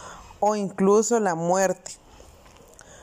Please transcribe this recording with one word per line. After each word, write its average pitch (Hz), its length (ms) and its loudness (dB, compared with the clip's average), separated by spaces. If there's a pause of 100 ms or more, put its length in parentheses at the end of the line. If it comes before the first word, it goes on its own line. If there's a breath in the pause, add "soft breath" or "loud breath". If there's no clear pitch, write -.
(400 loud breath)
o 208 160 0
incluso 208 640 2
la 190 160 0
muerte. 180 560 -2 (1120 loud breath)